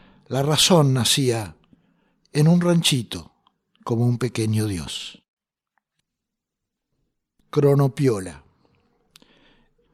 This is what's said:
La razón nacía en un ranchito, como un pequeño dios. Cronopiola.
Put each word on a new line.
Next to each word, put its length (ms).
La 160
razón 500
nacía 640
en 140
un 140
ranchito, 720
como 240
un 120
pequeño 480
dios. 560
Cronopiola. 920